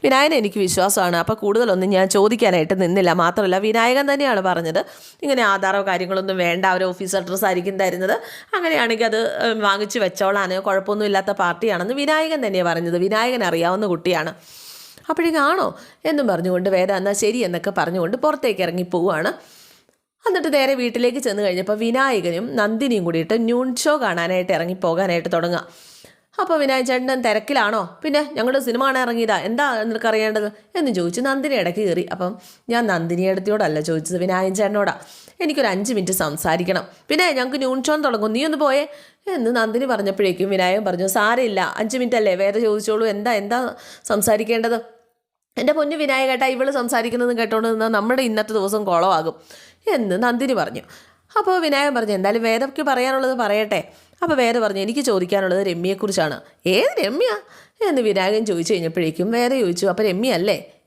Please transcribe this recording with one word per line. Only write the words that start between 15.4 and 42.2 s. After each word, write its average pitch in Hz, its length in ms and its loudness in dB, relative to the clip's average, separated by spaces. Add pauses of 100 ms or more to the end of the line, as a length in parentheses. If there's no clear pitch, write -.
"ആണോ?" 320 260 2 (380)
എന്നും 294 220 0
പറഞ്ഞുകൊണ്ട് 185 420 0
വേദ 190 220 2
"എന്നാ 196 220 0
ശരി" 214 260 0
എന്നൊക്കെ 175 320 -2
പറഞ്ഞുകൊണ്ട് 175 460 -2
പുറത്തേക്ക് 285 440 0
ഇറങ്ങി 180 220 -2
പോവുകയാണ്. 180 460 0 (960)
എന്നിട്ട് 359 280 0
നേരെ 269 200 2
വീട്ടിലേക്ക് 240 460 0
ചെന്ന് 208 240 -2
കഴിഞ്ഞപ്പോൾ 190 340 0
വിനായകനും 233 760 0
നന്ദിനിയും 220 480 0
കൂടിയിട്ട് 165 360 0
ന്യൂൺ 240 360 0
ഷോ 294 220 0
കാണാനായിട്ട് 185 560 -2
ഇറങ്ങി 170 200 -2
പോകാനായിട്ട് 175 580 0
തുടങ്ങുക. 175 300 -2 (760)
അപ്പോൾ 349 200 0
"വിനായകൻ 262 260 2
ചേട്ടൻ 254 360 -2
തിരക്കിലാണോ?" 220 600 0 (180)
"പിന്നെ 294 220 0 (120)
ഞങ്ങൾ 254 260 0
സിനിമ 240 240 -2
കാണാൻ 262 200 2
ഇറങ്ങിയതാ, 233 340 0
എന്താ 226 280 -2 (180)
നിനക്കറിയേണ്ടത്?" 220 680 0 (240)
എന്ന് 285 160 0
ചോദിച്ച് 180 300 -2
നന്ദിനി 269 340 0
ഇടയ്ക്ക് 180 260 -2
കയറി. 180 300 0
അപ്പം 185 220 -4 (360)
"ഞാൻ 233 180 2
നന്ദിനി 170 340 0
ഏടത്തിയോടല്ല 190 580 0
ചോദിച്ചത്, 170 380 -2
വിനായകൻ 185 380 0
ചേട്ടനോടാ, 202 380 0 (480)
എനിക്കൊരു 294 260 0
അഞ്ച് 202 260 -2
മിനിറ്റ് 190 200 -2
സംസാരിക്കണം." 170 720 -2 (220)
"പിന്നെ 320 240 2
ഞങ്ങൾക്ക് 262 260 -2
ന്യൂൺ 262 260 -2
ഷോ 302 140 2
തുടങ്ങും, 220 360 0
നീ 262 120 0
ഒന്ന് 302 120 -2
പോയേ" 285 260 2 (440)
എന്ന് 254 240 0
നന്ദിനി 226 340 0
പറഞ്ഞപ്പോഴേക്കും 196 640 0
വിനായകൻ 190 360 0
പറഞ്ഞു 180 220 -2
"സാരമില്ല, 214 540 0 (160)
അഞ്ച് 220 200 -2
മിനിറ്റ് 247 180 0
അല്ലേ, 202 200 2